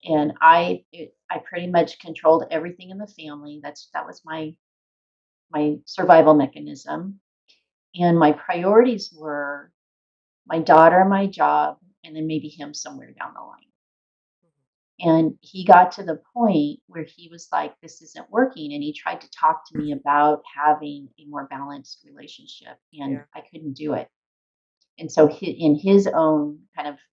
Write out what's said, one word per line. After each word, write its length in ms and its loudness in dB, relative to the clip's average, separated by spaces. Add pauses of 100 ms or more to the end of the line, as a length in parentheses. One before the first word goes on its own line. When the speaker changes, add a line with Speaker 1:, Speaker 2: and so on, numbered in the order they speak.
Speaker 1:
And 380 -2
I, 420 4 (100)
it, 220 -18 (160)
I 80 -8
pretty 300 -10
much 320 -2
controlled 500 0
everything 400 -10
in 80 -16
the 80 -12
family. 560 -18
That's, 320 -18
that 120 -8
was 180 -20
my, 320 -10 (960)
my 320 -2
survival 500 6
mechanism. 880 -6 (720)
And 240 2
my 140 4
priorities 840 0
were 540 -10 (760)
my 120 -4
daughter, 460 6
my 220 0
job, 500 -2 (280)
and 120 -18
then 100 -8
maybe 220 -6
him 260 -16
somewhere 440 -18
down 160 -16
the 60 -20
line. 200 -20 (1400)
And 440 2
he 220 -16
got 280 6
to 100 -14
the 200 -8 (120)
point 520 0
where 180 -14
he 260 -20
was 220 -20
like, 300 -6
"This 180 -20
isn't 300 -20
working." 420 -4
And 100 -8
he 120 -8
tried 260 -10
to 100 -20
talk 380 -2
to 100 -12
me 140 -6
about 500 0 (140)
having 520 -2 (120)
a 60 -20
more 220 -14
balanced 580 -16
relationship, 720 -20 (160)
and 180 -10
Speaker 2:
Yeah. 120 -10 (100)
Speaker 1:
I 80 -18
couldn't 320 -16
do 180 -8
it. 160 -8 (920)
And 140 -14
so 140 6
he, 240 -4
in 240 0
his 320 4
own 540 0 (140)
kind 140 -10
of 80 -14 (160)